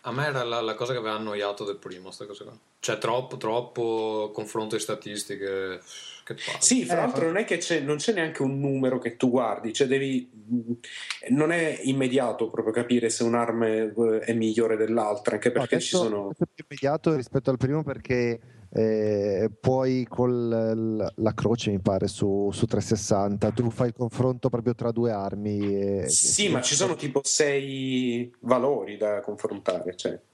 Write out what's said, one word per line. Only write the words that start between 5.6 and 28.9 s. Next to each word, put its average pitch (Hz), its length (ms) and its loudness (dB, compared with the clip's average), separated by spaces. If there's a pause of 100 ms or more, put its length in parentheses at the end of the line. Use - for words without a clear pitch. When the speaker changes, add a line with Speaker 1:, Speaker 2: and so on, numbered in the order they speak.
Speaker 1:
Che - 100 -12
palle. - 260 -8
Speaker 2:
Sì, 240 240 4
fra 175 100 0
Speaker 3:
Eh, 165 60 2
Speaker 2:
l'altro 139 220 0
Speaker 3:
ma 165 100 2
Speaker 2:
non 180 60 0
è 220 60 0
che 180 120 0
c'è, 165 240 0
non 147 160 0
c'è 180 160 0
neanche 160 300 0
un 139 180 0
numero 131 400 2
che - 160 -6
tu 131 140 2
guardi, 113 420 0
cioè 135 160 2
devi... 135 420 0 (1000)
Non 151 200 4
è 165 320 0
immediato 127 680 2
proprio 110 220 0
capire 117 380 4
se - 140 0
un'arma 117 420 2
è, 110 260 2 (280)
è 117 120 -2
migliore 110 440 2
dell'altra, 110 580 2
anche 107 140 2
Speaker 3:
No, - 60 2
Speaker 2:
perché 127 260 2
ci - 160 0
Speaker 3:
adesso, 143 120 4
Speaker 2:
sono 101 180 -2
Speaker 3:
adesso - 180 -2
è - 100 0
più - 140 -16
immediato 147 480 2
rispetto 135 340 0
al 131 80 2
primo, 143 260 0
perché... 123 560 0 (320)
Eh, 107 760 2 (120)
puoi 131 480 2
con 123 400 0
l-, 113 640 0
la 107 200 2
croce, 110 360 0
mi 101 100 0
pare, 98 280 2
su, 101 440 0
su 110 140 0
trecentosessanta, 104 840 2
tu 117 180 0
fai 120 180 0
il 113 60 -4
confronto 123 560 -2
proprio 120 240 0
tra 117 160 -2
due 117 220 0
armi 101 640 -2 (260)
e - 60 -4
Speaker 2:
Sì, - 380 2
Speaker 3:
e - 40 2
Speaker 2:
ma 135 100 2
ci - 140 0
sono 185 220 2
tipo 139 260 -2
sei 131 1160 0
valori 120 560 2